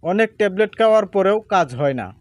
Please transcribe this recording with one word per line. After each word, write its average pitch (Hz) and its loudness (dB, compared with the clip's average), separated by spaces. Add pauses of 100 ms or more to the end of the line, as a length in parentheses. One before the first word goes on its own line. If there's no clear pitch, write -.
অনেক 202 0 (100)
ট্যাবলেট 208 -2
খাওয়ার 220 4
পরেও 196 2 (160)
কাজ 175 2 (120)
হয় 139 -2
না 98 -10 (140)